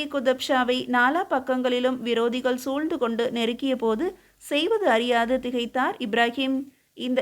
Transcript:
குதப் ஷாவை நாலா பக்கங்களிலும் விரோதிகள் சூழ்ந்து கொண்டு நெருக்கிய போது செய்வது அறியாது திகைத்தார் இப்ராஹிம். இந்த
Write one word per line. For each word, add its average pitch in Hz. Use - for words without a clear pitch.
குதப் 262
ஷாவை 254
நாலா 247
பக்கங்களிலும் 254
விரோதிகள் 240
சூழ்ந்து 302
கொண்டு 233
நெருக்கிய 240
போது 233
செய்வது 349
அறியாது 240
திகைத்தார் 254
இப்ராஹிம். 247
இந்த 247